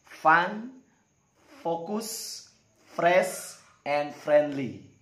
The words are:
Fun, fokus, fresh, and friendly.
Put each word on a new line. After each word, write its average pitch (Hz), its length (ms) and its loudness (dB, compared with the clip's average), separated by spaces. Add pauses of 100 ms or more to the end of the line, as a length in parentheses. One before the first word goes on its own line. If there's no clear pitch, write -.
Fun, 190 720 0 (880)
fokus, 170 800 -8 (560)
fresh, - 640 0 (240)
and 147 240 -2
friendly. 143 800 0 (120)